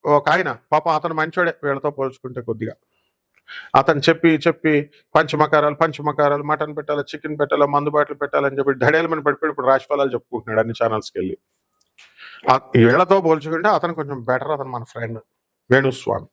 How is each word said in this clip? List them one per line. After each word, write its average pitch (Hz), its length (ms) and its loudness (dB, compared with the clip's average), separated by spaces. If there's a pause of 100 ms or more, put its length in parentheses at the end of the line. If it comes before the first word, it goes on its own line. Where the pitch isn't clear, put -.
ఒక 147 220 2
ఆయన 156 300 0 (140)
పాపం, 156 220 0
అతను 160 200 -4
మంచోడే 165 480 -2
వీళ్ళతో 143 280 -4
పోల్చుకుంటే 131 500 -8
కొద్దిగా, 110 320 -8 (1000)
అతను 143 340 4
చెప్పి 165 200 4
చెప్పి 156 640 0 (240)
పంచమకారాలు, 151 600 2
పంచమకారాలు, 147 680 0
మటన్ 147 340 -4
పెట్టాలి, 147 240 -4
చికెన్ 147 380 -10
పెట్టాలి, 143 280 2
మందు 147 240 0
బాటిల్ 147 300 -2
పెట్టాలని 139 380 -2
చెప్పి 139 160 0
ధడేలమని 151 480 0
పడిపోయి 147 280 -2
ఇప్పుడు 139 160 -4
రాశిఫలాలు 135 440 2
చెప్పుకుంటున్నాడు 113 500 -4
అన్ని 113 140 -2 (100)
ఛానల్స్కి 107 340 -4
వెళ్ళి. 92 200 -6 (1120)
ఆ, 131 60 8
వీళ్ళతో 147 640 4
పోల్చుకుంటే 160 480 0
అతను 170 260 0
కొంచెం 143 300 -8
బెటర్, 127 260 -2
అతను 135 180 -4
మన 120 140 -10
ఫ్రెండ్ 113 360 -10 (520)
వేణుస్వామి. 127 640 2